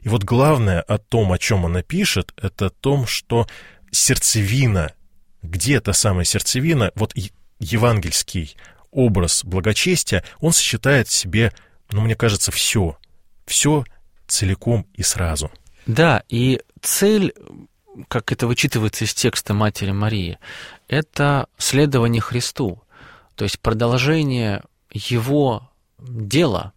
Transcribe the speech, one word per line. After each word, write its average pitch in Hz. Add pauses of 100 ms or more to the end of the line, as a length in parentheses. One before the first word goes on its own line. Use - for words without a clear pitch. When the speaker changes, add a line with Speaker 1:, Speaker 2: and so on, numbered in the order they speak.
Speaker 1:
И -
вот 107
главное 117
о 104
том, 107
о 90
чём 92
она 87
пишет, 170
это 98
о -
том, 139
что 117 (460)
сердцевина, 107 (500)
где 90
та 98
самая 90
сердцевина, 127
вот 110
е-, 92 (280)
евангельский 98 (340)
образ 98
благочестия, 98 (160)
он 165
сочетает 139
в -
себе, 110 (380)
ну, 104
мне 110
кажется, 110
всё. - (480)
Всё 143 (440)
целиком 98
и 95
сразу. 80 (340)
Speaker 2:
Да, 127
и 127 (200)
цель, 202 (760)
как -
это 120
вычитывается 110
из -
текста -
Матери 104
Марии, 98 (480)
это 143 (120)
следование 127
Христу, 120 (540)
то -
есть -
продолжение 123 (280)
Его 123 (300)
дела 113